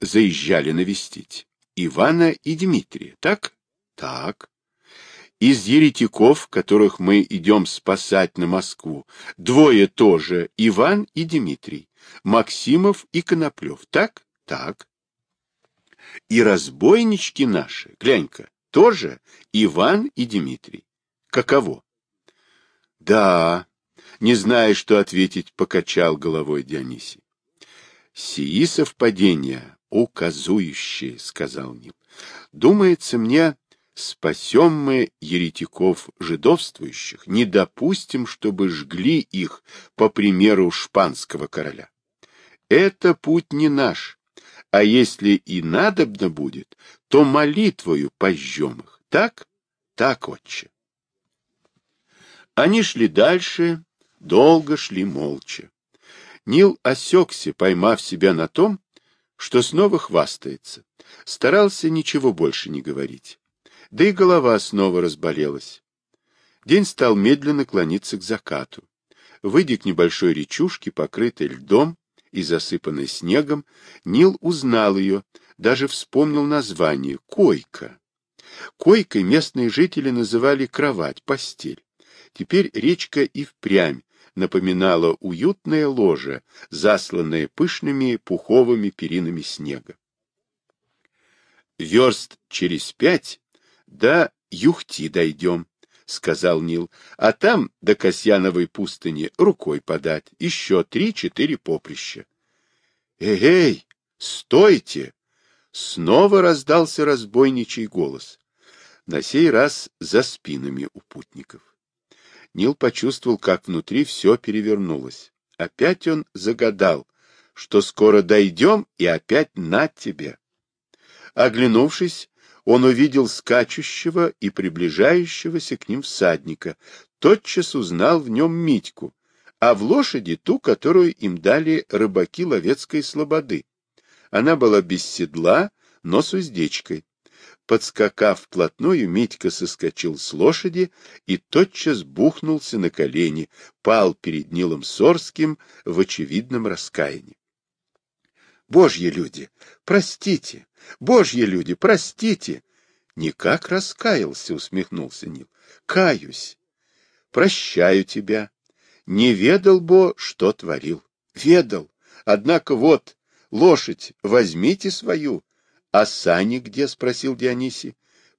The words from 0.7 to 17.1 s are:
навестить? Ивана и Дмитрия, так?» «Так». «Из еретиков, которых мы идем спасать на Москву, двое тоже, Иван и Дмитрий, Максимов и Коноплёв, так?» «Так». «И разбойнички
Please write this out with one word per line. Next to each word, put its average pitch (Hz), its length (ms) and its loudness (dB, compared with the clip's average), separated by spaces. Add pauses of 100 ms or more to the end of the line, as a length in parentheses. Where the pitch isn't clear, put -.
навестить? - 760 -8 (300)
Ивана 156 540 2
и 156 240 -6
Дмитрия, 160 680 -4
так?» - 340 -4 (400)
«Так». - 560 -12 (920)
«Из 113 260 2
еретиков, 131 800 4
которых 101 520 2
мы 95 280 4
идем 95 380 2
спасать - 720 -2
на 87 80 -2
Москву, 82 600 -6 (300)
двое 120 520 6
тоже, 87 680 2
Иван 110 580 2
и 160 100 -4
Дмитрий, 98 640 -6 (340)
Максимов 147 880 0
и 170 100 -4
Коноплёв, 151 680 -6
так?» - 360 -2 (180)
«Так». 131 420 -12 (1400)
«И 117 140 2
разбойнички 139 1000 2